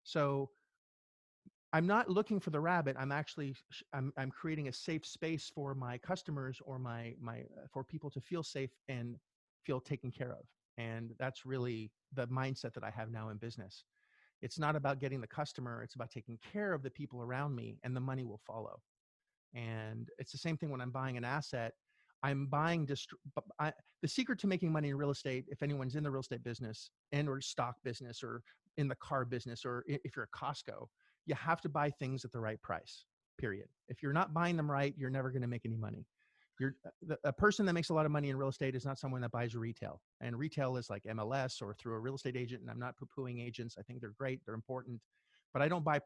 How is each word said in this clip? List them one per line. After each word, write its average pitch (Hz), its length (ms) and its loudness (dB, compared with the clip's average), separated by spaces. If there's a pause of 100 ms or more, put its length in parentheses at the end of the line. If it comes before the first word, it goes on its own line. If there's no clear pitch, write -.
So 139 480 4 (1200)
I'm 160 140 6
not 208 240 6
looking 202 300 4
for 180 100 -2
the 151 100 2
rabbit. 160 400 4
I'm 135 120 0
actually, 143 420 -2 (160)
sh-, - 140 -12 (100)
I'm, 135 240 0
I'm 135 140 0
creating 156 360 -2
a 127 60 -4
safe 160 320 -2
space - 480 -4
for 139 220 -2
my 123 240 -2
customers 139 680 -4
or 131 140 -6
my, 117 420 -4
my, 117 200 -4
uh, - 300 -14
for 135 120 -2
people 151 280 -6
to 131 100 -4
feel 170 200 -2
safe 135 300 -2 (180)
and 120 280 -4 (460)
feel 131 160 2
taken 127 320 -4
care 123 200 -6
of. 113 140 -10 (320)
And 117 420 -4
that's 131 260 -2
really 123 460 -2 (220)
the 127 140 0
mindset 131 460 0
that 123 100 -8
I 107 60 -4
have 110 220 -6
now 110 180 -4
in 107 80 -6
business. 107 480 -10 (560)
It's - 180 -6
not 151 160 4
about 139 240 2
getting 135 220 0
the 110 60 -8
customer. 123 560 -4
It's - 120 -12
about 120 140 -6
taking 117 280 -10 (140)
care 208 220 0
of 143 100 0
the 131 60 -2
people 123 320 -6
around 131 340 0
me, 113 280 -6
and 127 120 0
the 127 60 0
money 131 220 0
will 110 220 -8
follow. - 360 -8 (760)
And 113 640 -4
it's - 140 -8
the 143 80 -8
same 165 180 0
thing 156 120 -2
when 131 120 -2
I'm 123 100 -4
buying 131 260 0
an 120 60 -2
asset. 123 500 0 (500)
I'm 139 240 2
buying 156 380 4
dist-, 139 280 -2 (220)
bu-, 190 60 2 (180)
I, 156 120 2 (300)
the 165 60 2
secret 247 320 2
to - 80 4
making 180 240 6
money 151 180 4
in 139 80 2
real 143 140 4
estate, 135 360 0
if - 140 -6
anyone's 139 340 2
in 151 80 2
the 147 80 2
real 135 100 2
estate 120 220 -4
business 117 460 -4 (220)
and 147 180 4
or 135 120 0
stock 123 420 0
business 120 400 -4
or 120 180 -4 (360)
in 143 100 4
the 131 80 2
car 135 300 2
business, 120 400 -2
or 123 240 -2
i-, 143 140 0
if 139 120 -6
you're 113 160 -4
a - 60 -10
Costco, - 500 -6 (400)
you 151 80 2
have 165 260 2
to 175 80 0
buy 147 220 4
things 131 340 -2
at 120 60 -8
the 123 80 -4
right 110 240 0
price, - 420 -4 (340)
period. 101 280 -2 (200)
If - 140 -8
you're 139 100 0
not 156 220 4
buying 170 240 4
them 151 120 4
right, 139 280 4
you're 131 140 0
never 131 180 2
gonna 127 180 2
make 120 180 -2
any 113 120 0
money. 110 300 -4 (520)
You're, 135 160 2 (100)
uh, - 40 -8 (120)
the, 156 220 -2
a 143 100 4
person 208 320 6
that 180 80 6
makes 170 160 2
a 170 40 4
lot 156 120 6
of 147 60 4
money 147 180 4
in 135 80 0
real 135 120 2
estate 135 260 0
is 127 100 -2
not 135 140 -2
someone 127 220 -2
that 120 100 0
buys 117 240 0
retail. 117 460 -4 (200)
And 120 160 -4
retail 135 400 2
is 120 120 -4
like 101 180 -4
M 110 120 -2
L 107 140 0
S 131 280 0
or 104 140 -6
through 113 200 -4
a 110 40 -2
real 127 160 -2
estate 135 200 -4
agent. 123 260 -4
And 117 80 -10
I'm 113 100 -6
not 123 180 -4
poo-pooing 127 440 -6
agents. 117 380 -6
I 107 40 -10
think 123 180 -10
they're 107 160 -8
great. 131 280 -2
They're 107 80 -4
important. 123 480 -6 (520)
But 131 80 4
I 147 60 8
don't 170 160 2
buy 147 220 6